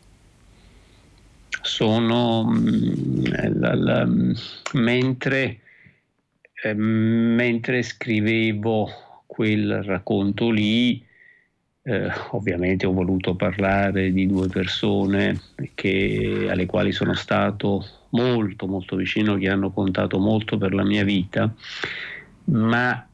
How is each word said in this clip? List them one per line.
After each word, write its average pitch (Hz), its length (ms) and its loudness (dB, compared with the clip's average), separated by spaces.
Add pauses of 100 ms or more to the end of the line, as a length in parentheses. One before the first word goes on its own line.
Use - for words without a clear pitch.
(1600)
Sono, 113 840 2
mm, - 800 0 (340)
la, 60 160 0
la, - 340 2 (640)
mentre, 127 840 0 (1040)
eh, 107 120 -2
mentre 117 1080 2
scrivevo 110 1080 0 (360)
quel 104 560 0
racconto 101 680 0
lì, 113 520 2 (840)
eh, 98 220 -2 (220)
ovviamente 95 560 0
ho 95 60 2
voluto 92 420 0
parlare 95 800 0
di 95 140 2
due 95 220 0
persone 98 920 0 (340)
che, 101 760 -2
alle 92 160 0
quali 98 260 0
sono 95 220 0
stato 101 720 0 (260)
molto, 117 560 0
molto 95 300 -4
vicino, 101 400 0
che 95 120 0
hanno 98 220 2
contato 95 480 0
molto 110 400 2
per 95 160 0
la 98 100 2
mia 101 200 2
vita, 101 480 0 (920)
ma, 120 680 2